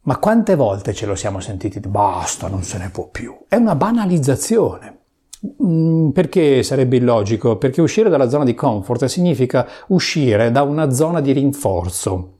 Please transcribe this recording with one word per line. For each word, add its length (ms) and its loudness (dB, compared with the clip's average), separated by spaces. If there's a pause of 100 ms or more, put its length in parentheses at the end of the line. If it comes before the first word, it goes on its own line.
Ma 160 -2
quante 400 2
volte 360 0
ce 140 -8
lo 80 -2
siamo 240 -6
sentiti? 400 -8
"Basta, 720 -2
non 160 -6
se 140 -10
ne 120 -10
può 160 -10
più." 260 -12 (140)
È 80 -2
una 220 4
banalizzazione. 1200 0 (640)
Mm, 480 2
perché 540 2
sarebbe 320 0
illogico? 600 2
Perché 240 -2
uscire 300 2
dalla 180 2
zona 140 0
di 120 2
comfort 500 -2
significa 600 0 (220)
uscire 640 2
da 120 2
una 280 0
zona 300 0
di 100 0
rinforzo. 1080 -2